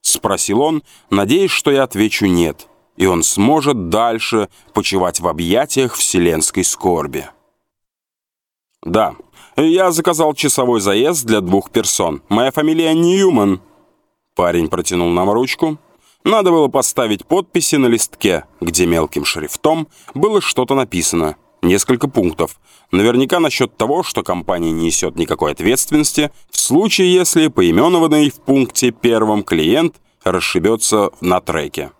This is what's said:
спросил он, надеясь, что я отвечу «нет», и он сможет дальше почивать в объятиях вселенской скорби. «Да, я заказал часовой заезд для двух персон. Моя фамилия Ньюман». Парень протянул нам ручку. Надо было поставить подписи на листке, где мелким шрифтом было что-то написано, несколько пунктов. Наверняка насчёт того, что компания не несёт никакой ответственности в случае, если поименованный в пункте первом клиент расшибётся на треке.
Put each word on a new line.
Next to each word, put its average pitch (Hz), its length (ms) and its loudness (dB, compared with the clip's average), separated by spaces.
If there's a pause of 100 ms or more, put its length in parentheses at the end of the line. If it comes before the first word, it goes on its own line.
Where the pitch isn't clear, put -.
спросил 101 600 -2
он, 156 220 0 (280)
надеясь, 117 400 2
что - 200 -2
я 135 140 2
отвечу 104 420 -2
«нет», 85 420 0 (280)
и 92 100 0
он 87 160 2
сможет 123 640 0
дальше 110 600 0 (240)
почивать 92 480 -2
в 87 80 -2
объятиях 110 680 -2
вселенской 85 720 0
скорби. 76 640 -4 (1500)
«Да, 90 320 0 (420)
я 170 340 2
заказал 160 440 0
часовой 123 460 0
заезд 120 460 0
для 110 140 2
двух 95 300 0
персон. 85 580 -2
Моя 120 220 2
фамилия 160 440 0
Ньюман». 165 640 2 (760)
Парень 85 340 0
протянул 87 420 -2
нам 90 200 0
ручку. 135 480 -2 (460)
Надо 196 260 2
было 156 180 4
поставить 120 580 -2
подписи 175 500 -2
на 135 100 2
листке, 104 580 0 (160)
где 85 260 0
мелким 80 380 -2
шрифтом 151 640 -4 (260)
было 196 260 2
что-то 127 340 -2
написано, 85 640 -2 (260)
несколько 101 460 0
пунктов. 87 500 -2 (320)
Наверняка 120 500 2
насчёт - 360 -2
того, 143 260 -2
что - 200 -6
компания 87 500 -4
не 82 140 -2
несёт 80 300 -4
никакой 78 360 -2
ответственности 147 760 0 (200)
в - 80 -6
случае, 180 540 2
если 165 360 2
поименованный 151 800 2
в - 100 -20
пункте 131 500 0
первом 110 520 0
клиент 98 540 0 (280)
расшибётся 95 840 0 (100)
на 90 200 0
треке. 73 600 -8